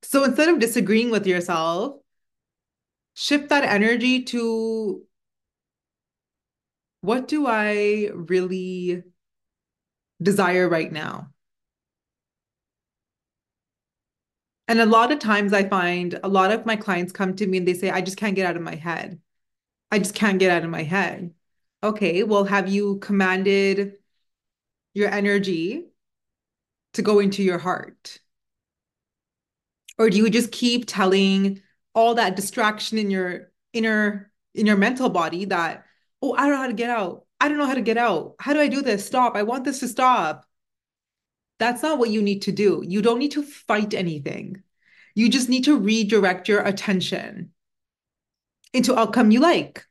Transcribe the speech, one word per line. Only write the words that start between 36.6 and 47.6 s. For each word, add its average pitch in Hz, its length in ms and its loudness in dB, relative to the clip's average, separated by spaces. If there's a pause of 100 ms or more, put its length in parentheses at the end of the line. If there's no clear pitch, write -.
to 247 60 -4
get 233 180 -4
out. 214 340 -6 (160)
I 277 80 2
don't 294 100 -2
know 285 80 0
how 262 80 -2
to 262 60 -4
get 220 160 0
out. 226 420 0
How 269 140 -4
do 302 80 2
I 294 80 4
do 277 140 -2
this? 208 240 -2
Stop. 254 300 0
I 208 80 0
want 247 200 -4
this 277 160 -6
to 247 80 -6
stop." 220 560 0 (1120)
That's 240 240 0
not 311 160 0
what 233 120 2
you 214 120 0
need 202 200 -2
to 196 100 -4
do. 180 340 2
You 196 160 -2
don't 233 160 2
need 285 140 -2
to 294 100 -4
fight 214 500 -4
anything. 165 680 -8 (540)
You 220 120 4
just 247 200 2
need 254 160 2
to 294 120 6
redirect 202 720 2
your 208 120 4
attention - 920 -4 (1200)